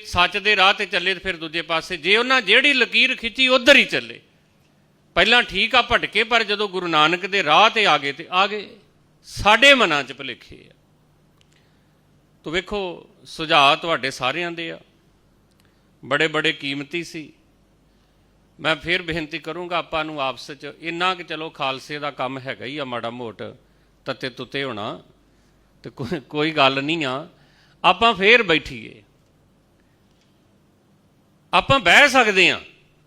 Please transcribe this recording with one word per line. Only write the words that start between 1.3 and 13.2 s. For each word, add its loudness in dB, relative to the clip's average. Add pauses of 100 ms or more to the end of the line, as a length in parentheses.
ਦੂਜੇ -8
ਪਾਸੇ, -4
ਜੇ 2
ਉਹਨਾਂ 2
ਜਿਹੜੀ 4
ਲਕੀਰ 2
ਖਿੱਚੀ -2
ਉੱਧਰ 6
ਹੀ 6
ਚੱਲੇ। -6 (920)
ਪਹਿਲਾਂ 4
ਠੀਕ -2
ਆ 4
ਭਟਕੇ, -2
ਪਰ 0
ਜਦੋਂ -4
ਗੁਰੂ -6
ਨਾਨਕ 2
ਦੇ -2
ਰਾਹ 6
ਤੇ 0
ਆ 4
ਗਏ -4
ਤੇ -14
ਆ 0
ਗਏ। -12 (460)
ਸਾਡੇ 4
ਮਨਾਂ 2
'ਚ -14
ਭੁਲੇਖੇ -16
ਆ। -20 (1700)
ਤੋ -10
ਵੇਖੋ, -8 (140)